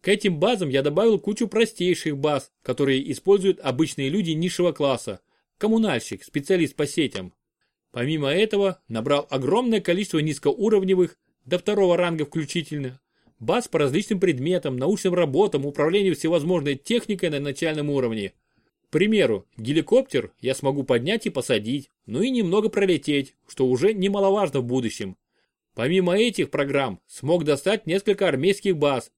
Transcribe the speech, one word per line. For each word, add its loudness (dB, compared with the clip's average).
К -6
этим 0
базам 0
я 2
добавил 2
кучу -2
простейших 0
баз, -2
которые 0
используют 2
обычные -2
люди -2
низшего 0
класса. -2
Коммунальщик, 0
специалист -2
по 0
сетям. -4
Помимо -2
этого, 0
набрал 0
огромное 0
количество -2
низкоуровневых, 2
до 0
второго 2
ранга 0
включительно, -6
баз -2
по -2
различным 0
предметам, 0
научным 0
работам, 2
управлению 0
всевозможной 0
техникой -2
на -4
начальном -4
уровне. -2
К -20
примеру, 2
геликоптер 0
я -2
смогу -2
поднять 0
и -2
посадить, -2
ну -2
и 0
немного 0
пролететь, 0
что 0
уже 4
немаловажно 0
в -4
будущем. -4
Помимо 0
этих 0
программ, -2
смог -2
достать 0
несколько 0
армейских 0
баз. 0